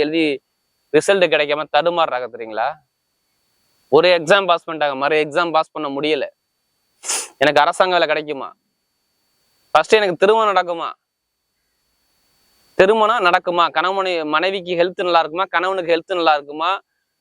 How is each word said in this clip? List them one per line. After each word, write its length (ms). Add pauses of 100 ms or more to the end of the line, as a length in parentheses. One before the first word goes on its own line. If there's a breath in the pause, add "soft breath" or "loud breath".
எழுதி 200 (720)
ரிசல்ட் 360
கிடைக்காம 320 (120)
தடுமாறுறாங்க 580
தெரியுங்களா? 340 (1300)
ஒரு 120 (100)
எக்ஸாம் 320
பாஸ் 160
பண்ணிட்டாங்க, 360
மறு 220
எக்ஸாம் 320
பாஸ் 180
பண்ண 220
முடியல. 300 (1160 loud breath)
எனக்கு 220
அரசாங்க 320
வேலை 160
கிடைக்குமா? 360 (1200)
ஃபர்ஸ்ட் 260
எனக்கு 240
திருமணம் 300
நடக்குமா? 360 (1900)
திருமணம் 480
நடக்குமா? 380 (100)
கணவன் 340 (260)
மனைவிக்கு 440
ஹெல்த் 260
நல்லா 160
இருக்குமா? 240 (100)
கணவனுக்கு 380
ஹெல்த் 260
நல்லா 180
இருக்குமா? 320 (500)